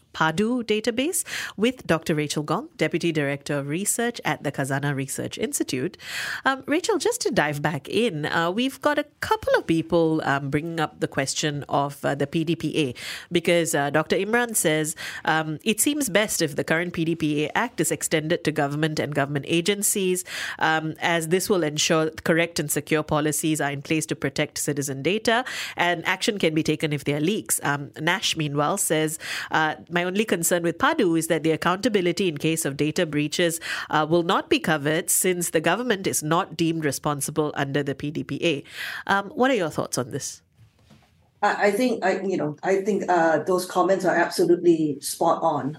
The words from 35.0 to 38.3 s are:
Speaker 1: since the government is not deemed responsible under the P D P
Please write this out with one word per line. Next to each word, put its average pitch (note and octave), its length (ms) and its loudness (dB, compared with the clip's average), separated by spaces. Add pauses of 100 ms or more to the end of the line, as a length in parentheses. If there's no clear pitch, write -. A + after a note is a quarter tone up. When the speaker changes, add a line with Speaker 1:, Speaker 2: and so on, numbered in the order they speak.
Speaker 1:
since F3 420 0
the E3 100 2
government G3 440 0
is B2 160 -2
not D#3+ 360 0
deemed E3 260 0
responsible D3+ 720 -2
under C#3 260 0
the C#3+ 140 -4
P D3 160 -6
D - 140 -6
P - 200 -4